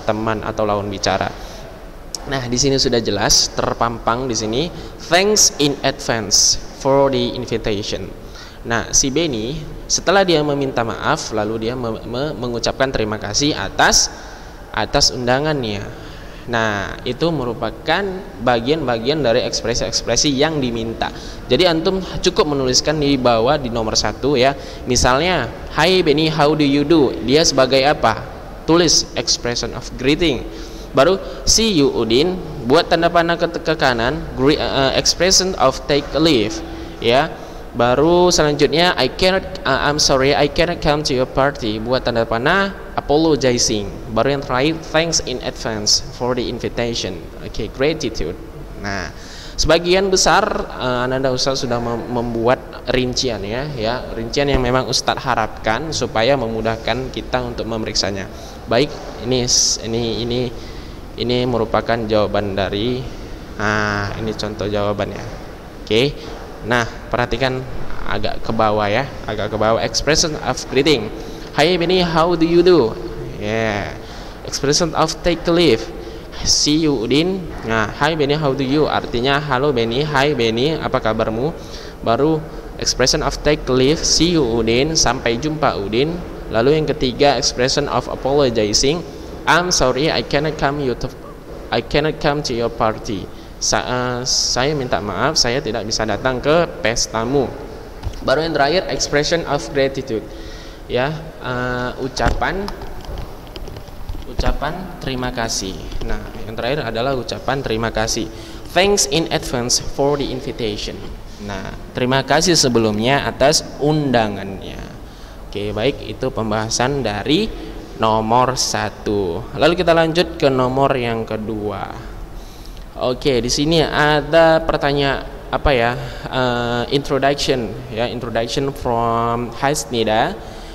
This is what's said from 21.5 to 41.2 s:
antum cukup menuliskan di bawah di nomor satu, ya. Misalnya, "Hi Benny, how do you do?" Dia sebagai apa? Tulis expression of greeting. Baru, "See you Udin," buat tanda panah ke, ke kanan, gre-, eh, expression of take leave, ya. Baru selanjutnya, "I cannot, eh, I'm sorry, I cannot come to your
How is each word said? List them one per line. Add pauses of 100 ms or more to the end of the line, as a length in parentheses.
antum (240)
cukup
menuliskan
di
bawah
di
nomor
satu,
ya. (320)
Misalnya, (320)
"Hi
Benny,
how
do
you
do?" (120)
Dia
sebagai
apa? (400)
Tulis
expression
of (160)
greeting. (560)
Baru, (240)
"See
you
Udin," (240)
buat
tanda
panah
ke, (160)
ke
kanan, (160)
gre-,
eh,
expression
of
take
leave, (400)
ya. (480)
Baru
selanjutnya,
"I
cannot, (240)
eh,
I'm
sorry,
I
cannot
come
to
your